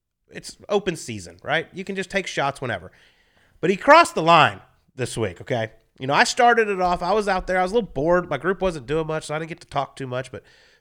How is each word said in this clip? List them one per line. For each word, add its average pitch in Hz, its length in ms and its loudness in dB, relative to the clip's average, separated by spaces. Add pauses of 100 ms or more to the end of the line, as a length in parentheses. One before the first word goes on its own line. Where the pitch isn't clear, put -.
(280)
it's - 280 -16 (120)
open 202 280 -2
season, 95 460 -12
right? 151 300 -4
You 185 120 -12
can 196 120 -8
just 190 140 -8
take 196 160 -4
shots 139 340 -4
whenever. 98 320 -6 (680)
But 165 100 2
he 202 60 2
crossed 311 380 6
the 180 80 -2
line 147 380 6 (340)
this - 220 -6
week, 104 240 -6
okay? 113 320 -4 (260)
You 131 80 -10
know, 143 80 0
I 208 100 4
started 233 440 4
it 190 120 -4
off. 180 220 0
I 175 100 0
was 208 160 0
out 185 180 -2
there. 185 120 0
I 185 40 2
was 185 100 -2
a - 40 -2
little 220 120 0
bored. 175 400 0
My 147 80 -4
group 185 240 -4
wasn't 160 260 -4
doing 156 200 -2
much, 156 200 -6
so 147 80 -8
I 156 40 -4
didn't 160 120 -8
get 165 100 -14
to - 60 -20
talk 139 300 -6
too 135 100 -8
much. 127 260 -8
But 101 100 -14 (380)